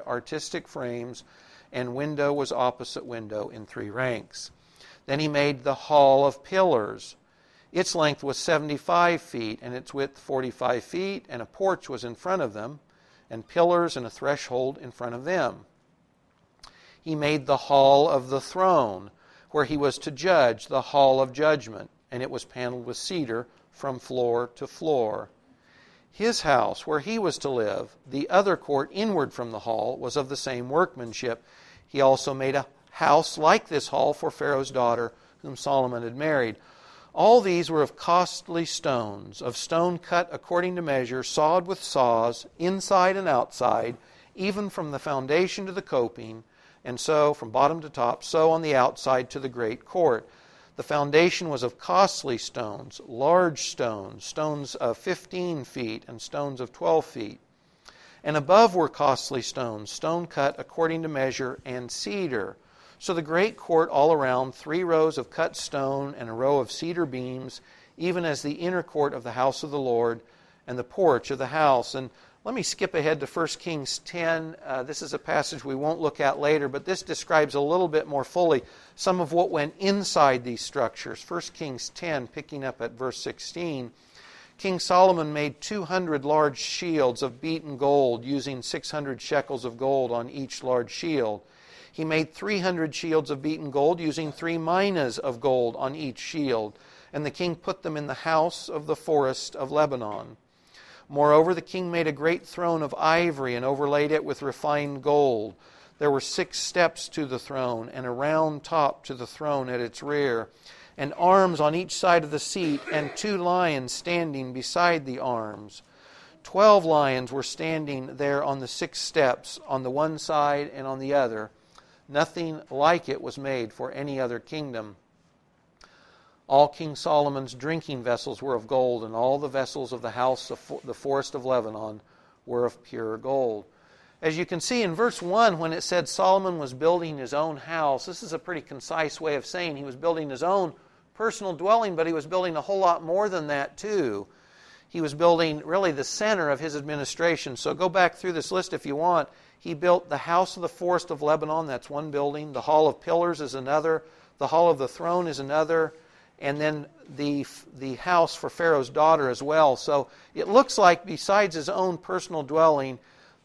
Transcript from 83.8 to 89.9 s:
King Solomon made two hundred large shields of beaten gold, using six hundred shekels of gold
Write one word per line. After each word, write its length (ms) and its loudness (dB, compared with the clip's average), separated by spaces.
King 240 -2
Solomon 520 4
made 280 -4
two 240 -6
hundred 400 -2
large 340 2
shields 640 0
of 180 -6
beaten 360 -6
gold, 480 2
using 380 -4
six 300 -8
hundred 280 -6
shekels 440 -2
of 120 -8
gold 340 0